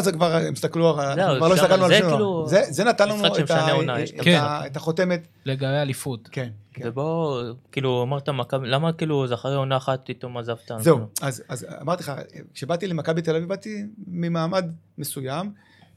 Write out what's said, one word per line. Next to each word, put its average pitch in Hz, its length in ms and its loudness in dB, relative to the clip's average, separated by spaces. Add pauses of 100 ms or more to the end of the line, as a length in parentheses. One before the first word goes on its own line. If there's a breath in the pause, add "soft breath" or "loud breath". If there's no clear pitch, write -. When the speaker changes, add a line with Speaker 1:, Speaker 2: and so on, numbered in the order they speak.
Speaker 1:
זה 190 120 2
כבר, 165 240 2
הם 151 160 0
הסתכלו, 156 500 2
אנחנו 139 120 -2
Speaker 2:
זהו, 165 220 2
Speaker 1:
כבר 135 120 4
לא 185 80 6
Speaker 2:
שם 151 60 6
Speaker 1:
הסתכלנו 185 220 6
על 175 60 4
Speaker 2:
זה 185 80 8
Speaker 1:
שום 190 100 4
דבר. 151 80 4
Speaker 2:
כאילו 185 320 0
Speaker 1:
זה, 196 200 6
זה 165 160 -2
נתן 208 240 4
לנו 208 80 -2
Speaker 2:
משחק 185 140 2
Speaker 1:
את - 60 0
Speaker 2:
שמשנה 160 300 2
Speaker 1:
ה-, 151 60 4
Speaker 2:
עונה, 135 260 0
Speaker 1:
את 123 60 -2
Speaker 2:
יש - 80 -8
את - 80 -10
Speaker 3:
כן. 170 220 6
Speaker 1:
ה-, 147 240 -2
את 139 100 -10
החותמת. 170 500 -2 (180)
Speaker 3:
לגבי 135 220 -4
אליפות. 135 680 -4
Speaker 1:
כן, 127 160 -8 (240)
כן. 123 160 -14
Speaker 2:
ובוא, 143 540 -2 (300)
כאילו, 127 300 0
אמרת 139 260 -4
מכבי, 135 400 -2
למה 151 240 2
כאילו 156 340 0
זה 123 80 -2
אחרי 131 200 -2
עונה 135 220 0
אחת 131 280 -2
פתאום 123 340 -10
עזבת? 117 400 -8
Speaker 1:
זהו, 139 180 4
Speaker 2:
כאילו? 110 120 -4 (140)
Speaker 1:
אז, 135 260 -6
אז 123 180 -10 (140)
אמרתי 175 220 -4
לך, 143 100 -8 (420)
כשבאתי 170 320 -6
למכבי 165 360 -2
תל 160 140 0
אביב, 170 120 -4
באתי 202 340 -8 (240)
ממעמד 170 580 -2 (340)
מסוים, 147 540 -8 (440 soft breath)